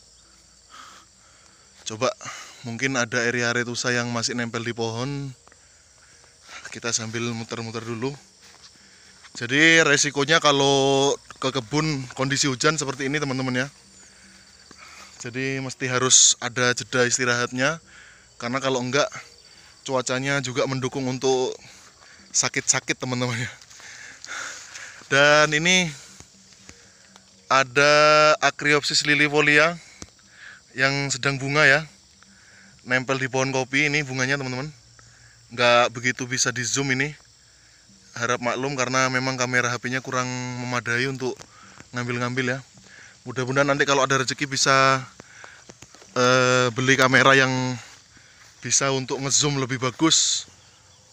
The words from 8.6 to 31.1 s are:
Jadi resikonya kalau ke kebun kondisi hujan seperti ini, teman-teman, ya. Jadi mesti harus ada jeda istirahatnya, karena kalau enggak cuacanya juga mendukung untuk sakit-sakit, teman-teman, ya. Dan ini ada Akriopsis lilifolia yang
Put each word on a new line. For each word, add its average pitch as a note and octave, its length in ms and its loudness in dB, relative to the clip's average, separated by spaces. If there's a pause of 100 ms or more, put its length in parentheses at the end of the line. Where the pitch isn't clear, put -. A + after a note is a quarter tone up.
Jadi D#3 480 4
resikonya C#3+ 560 2
kalau C#3 720 4 (240)
ke C3 160 -4
kebun C#3 640 -4
kondisi C#3 320 0
hujan C#3+ 240 0
seperti C#3 320 -6
ini, D3 160 -4
teman-teman, C3 320 -4
ya. B2+ 140 -4 (1500)
Jadi C3 400 -6
mesti C3 320 -8
harus B2+ 480 4
ada B2 320 0
jeda B2 320 0
istirahatnya, B2 720 -2 (640)
karena A#2+ 160 -4
kalau C3 240 -2
enggak B2+ 300 0 (720)
cuacanya C3+ 560 -2
juga B2+ 240 -2
mendukung C3 400 -4
untuk B2+ 480 0 (800)
sakit-sakit, - 640 0
teman-teman, B2 400 -2
ya. A#2 140 -6 (1500)
Dan D3 480 6
ini F3 320 2 (1600)
ada D3 960 4
Akriopsis D3 640 0
lilifolia D3 720 2 (960)
yang C#3 400 -2